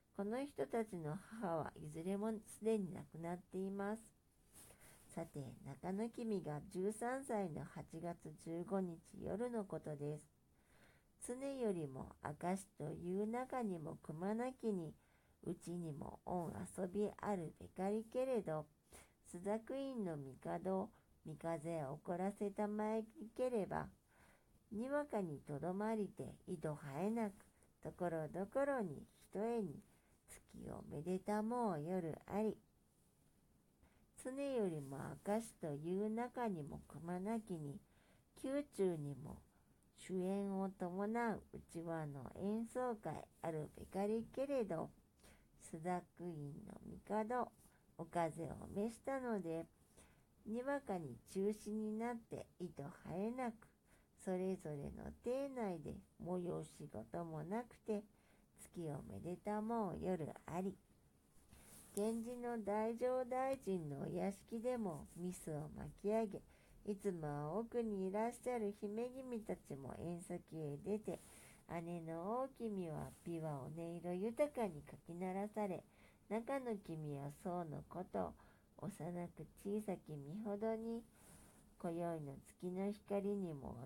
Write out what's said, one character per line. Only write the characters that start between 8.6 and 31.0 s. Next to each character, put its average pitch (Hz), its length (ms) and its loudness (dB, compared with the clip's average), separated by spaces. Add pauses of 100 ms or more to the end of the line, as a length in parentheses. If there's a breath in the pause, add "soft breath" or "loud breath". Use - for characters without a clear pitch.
五 196 160 4
日 170 180 -2 (220)
夜 208 280 0
の 226 140 0
こ 160 160 -4
と 151 160 -4
で 147 240 -2
す。 - 200 -20 (880 loud breath)
常 247 80 -2
よ 262 380 2
り 165 140 0
も 131 360 -6
明 170 300 2
石 190 120 0 (120)
と - 140 -2
い 180 320 2
う 214 40 2
中 247 340 0
に 196 180 2
も 156 180 -4
く - 160 -8
ま 185 200 2
な 247 200 0
き 226 180 2
に、 170 220 0 (520 soft breath)
う 170 100 0
ち - 160 -6
に 170 200 -2
も - 340 -6
恩 175 280 2 (240)
遊 185 100 2
び 202 220 2 (120)
あ 208 140 2
る 165 240 -2
べ 90 80 -10
か 190 220 0
り 220 220 2
け 254 140 4
れ 254 160 4
ど、 156 240 0 (640 loud breath)
朱 175 80 -6
雀 220 400 0
院 262 260 0
の 160 120 0
帝、 170 720 0 (360 loud breath)
三 156 100 -6
風 165 480 0
を 139 100 -2
怒 170 240 -2
ら 190 140 4
せ 202 200 0
た 208 160 2
ま 214 280 2
え 226 80 2 (320)
け 254 140 4
れ 220 160 4
ば、 - 220 0 (840 loud breath)
に 226 180 0
わ 294 160 4
か 233 160 2
に 151 180 0
と 143 200 -4
ど 165 140 2
ま 208 220 2
り 208 120 2
て、 - 280 -6 (120)
井 180 100 -2
戸 156 180 0
生 143 300 -4
え 208 40 6
な 226 200 2
く、 190 40 -8 (500 loud breath)
と - 80 -6
こ 175 180 2
ろ 160 180 0
ど 185 180 0
こ 277 200 4
ろ 269 160 4
に 160 140 0
ひ - 380 -14
と 185 100 0
え 233 180 4
に、 170 180 -2 (500 loud breath)
月 - 420 -10
を 107 180 -4
め 147 120 -4